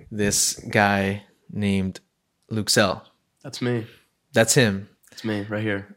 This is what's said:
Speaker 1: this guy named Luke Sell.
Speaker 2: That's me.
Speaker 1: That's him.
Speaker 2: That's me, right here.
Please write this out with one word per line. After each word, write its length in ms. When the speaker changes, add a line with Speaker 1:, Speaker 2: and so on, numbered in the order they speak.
Speaker 1:
this 440
guy 540
named 480
Luke 180
Sell. 380
Speaker 2:
That's 180
me. 240
Speaker 1:
That's 220
him. 340
Speaker 2:
That's 140
me, 180
right 200
here. 340